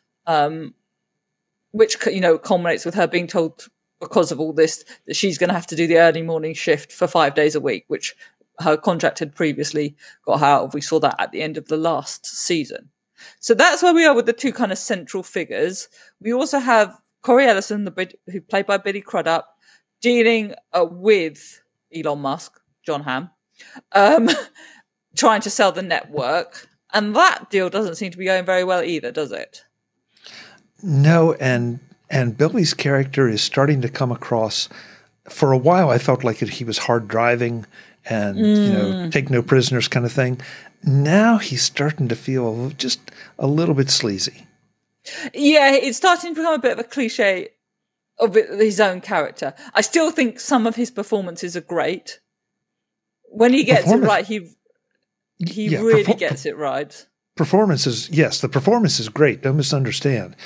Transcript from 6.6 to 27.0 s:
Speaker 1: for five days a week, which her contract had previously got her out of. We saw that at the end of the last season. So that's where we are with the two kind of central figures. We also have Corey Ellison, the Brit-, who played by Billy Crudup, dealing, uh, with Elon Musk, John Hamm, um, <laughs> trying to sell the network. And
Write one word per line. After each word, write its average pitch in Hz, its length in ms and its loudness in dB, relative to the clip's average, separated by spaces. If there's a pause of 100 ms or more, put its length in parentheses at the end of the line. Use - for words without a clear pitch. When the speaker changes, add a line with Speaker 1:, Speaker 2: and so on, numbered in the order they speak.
Speaker 1:
for 180 140 -2
five 151 280 2
days 151 200 2
a 151 40 -2
week, 131 280 -4
which - 280 -8 (440)
her 156 180 0
contract 170 420 -2
had 151 160 -10
previously 151 600 -4 (280)
got - 140 0
her 151 60 2
out 143 180 4
of. 139 100 -10
We 147 80 -6
saw 160 180 -2
that 139 200 0
at - 120 -4
the 98 100 -8
end 156 160 -8
of 147 100 -14
the 156 100 -4
last 160 480 -6
season. - 640 -6 (500)
So - 140 2
that's 320 280 4
where 349 120 6
we 330 120 6
are 294 80 6
with 233 120 2
the 233 80 0
two 240 180 -4
kind 214 200 -2
of 185 60 -6
central - 460 -8
figures. 170 640 -6 (320)
We 220 140 -4
also 277 260 -2
have 220 400 2 (220)
Corey 269 260 4
Ellison, 208 380 0
the 180 60 -8
Brit-, 185 360 -8
who 180 140 -10
played 196 240 -2
by 202 120 0
Billy 196 240 -6
Crudup, 165 560 -4 (440)
dealing, 226 520 2 (200)
uh, 175 160 2
with 180 720 -2 (340)
Elon 151 240 -4
Musk, 139 400 -8 (260)
John 147 180 -6
Hamm, 143 260 -6 (640)
um, 226 360 6 (420)
<laughs> - 440 -20
trying 220 260 4
to 208 80 -8
sell 202 220 2
the 170 100 -8
network. 147 840 -4 (260)
And 208 220 -2